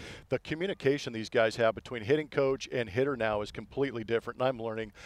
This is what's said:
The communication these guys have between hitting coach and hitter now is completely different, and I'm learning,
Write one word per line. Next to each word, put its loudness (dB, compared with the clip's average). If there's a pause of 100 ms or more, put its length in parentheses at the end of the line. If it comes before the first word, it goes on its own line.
(280)
The 0
communication -2
these -6
guys 4
have 4
between -10
hitting 2
coach 0
and -2
hitter 2
now 0
is -8
completely -4
different, 0
and 2
I'm -2
learning, -6 (140)